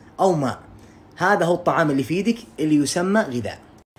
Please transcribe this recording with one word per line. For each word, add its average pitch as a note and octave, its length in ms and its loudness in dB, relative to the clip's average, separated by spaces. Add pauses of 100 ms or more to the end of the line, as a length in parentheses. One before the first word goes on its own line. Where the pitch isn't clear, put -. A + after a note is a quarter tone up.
(200)
أو F#3+ 120 4
ماء. C#3 260 -2 (580)
هذا F#3 280 2
هو E3+ 100 2
الطعام D#3 360 0
اللي C#3 100 0
يفيدك، G3 360 -2 (240)
اللي D3+ 160 2
يسمى F#3 440 0
غذاء. A#2+ 380 -6 (400)